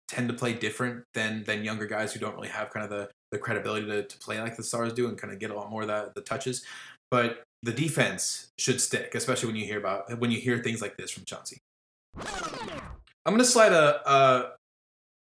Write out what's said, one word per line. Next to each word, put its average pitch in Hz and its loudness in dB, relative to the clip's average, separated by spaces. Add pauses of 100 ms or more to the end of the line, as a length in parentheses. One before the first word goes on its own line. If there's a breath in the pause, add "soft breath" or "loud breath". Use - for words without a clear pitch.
tend 123 -2
to 117 -2
play 120 0
different 120 -4 (100)
than, 110 -2
than 104 -2
younger 107 -4
guys 107 -2
who 110 -8
don't 107 -6
really 107 -10
have 107 -6
kind 107 -6
of 104 -8
the, 101 -6 (220)
the 104 -4
credibility 107 -2
to, 104 -2
to - -12
play 110 -6
like 113 -4
the 110 -8
stars 117 -2
do 120 2
and 113 -6
kinda 101 -10
get 104 -8
a 104 -8
lot 104 -8
more 110 -6
of 107 -4
the, 104 -2
the 101 -10
touches. 127 -4 (480 loud breath)
But 117 2 (200)
the 117 -2
defense 120 0
should 127 0
stick, - -2
especially 120 0
when 113 -2
you 107 -4
hear 104 -4
about, 98 -4
when 120 2
you 107 0
hear 120 2
things 113 -2
like 101 -6
this 92 -10
from 95 -12
Chauncey. - -12 (600)
I'm 622 -6
gonna 240 8
slide 220 8
a, 147 6
a, 131 8 (800)